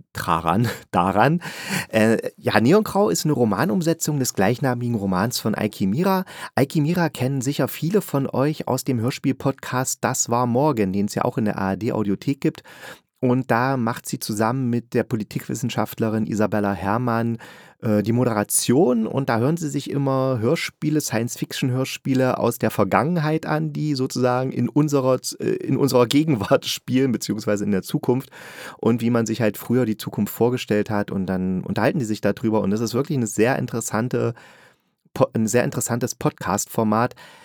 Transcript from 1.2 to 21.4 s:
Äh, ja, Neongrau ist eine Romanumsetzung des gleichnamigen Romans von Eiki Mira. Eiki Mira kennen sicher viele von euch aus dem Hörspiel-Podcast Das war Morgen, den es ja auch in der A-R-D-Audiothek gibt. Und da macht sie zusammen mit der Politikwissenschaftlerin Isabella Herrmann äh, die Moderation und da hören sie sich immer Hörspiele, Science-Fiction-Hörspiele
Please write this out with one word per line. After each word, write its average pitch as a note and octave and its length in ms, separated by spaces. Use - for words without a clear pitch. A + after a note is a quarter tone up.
Äh, A2 280
ja, G#2+ 220
Neongrau G3 500
ist E3 160
eine D3+ 80
Romanumsetzung D3+ 840
des B2 140
gleichnamigen A#2+ 640
Romans G2 440
von A2 160
Eiki G#2 320
Mira. F#3 380
Eiki C#3 260
Mira E3+ 280
kennen C3 320
sicher C3+ 260
viele F3+ 340
von C#3 260
euch C#3+ 400
aus C3 160
dem B2+ 160
Hörspiel-Podcast B2+ 1000
Das - 280
war A#2+ 180
Morgen, A#2 460
den G2+ 120
es - 100
ja - 100
auch B2 120
in A#2 80
der G#2 140
A-R-D-Audiothek G2+ 840
gibt. - 220
Und B2+ 300
da B2+ 280
macht A#2+ 300
sie - 120
zusammen A#2 500
mit A#2 240
der A#2+ 100
Politikwissenschaftlerin A2 1200
Isabella G2+ 460
Herrmann A2+ 680
äh, G#2 200
die G#2 100
Moderation B2 920
und C3 240
da A#2 80
hören C#3+ 200
sie D#3 120
sich C#3 220
immer C3 480
Hörspiele, D3 600
Science-Fiction-Hörspiele C3 1400